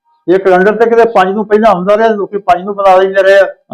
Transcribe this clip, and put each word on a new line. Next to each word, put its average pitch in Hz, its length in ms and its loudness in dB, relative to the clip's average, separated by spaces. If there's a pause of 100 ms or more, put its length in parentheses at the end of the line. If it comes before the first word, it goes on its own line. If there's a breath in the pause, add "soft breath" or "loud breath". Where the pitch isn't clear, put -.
(280)
ਜੇ 175 100 2
ਕੈਲੰਡਰ 190 380 0
ਤੇ 226 140 0
ਕਿਤੇ 226 200 2
ਪੰਜ 196 240 0
ਨੂੰ 214 140 -6
ਪਹਿਲਾਂ 214 260 2
ਆਉਂਦਾ 185 240 -2
ਰਿਹਾ, 226 100 0
ਲੋਕੀ 202 300 -4
ਪੰਜ 180 260 -2
ਨੂੰ 202 120 -10
ਮਨਾ 196 200 2
ਲੈਂਦੇ 190 280 0
ਰਹੇ 196 160 2
ਆ। 190 60 4 (280)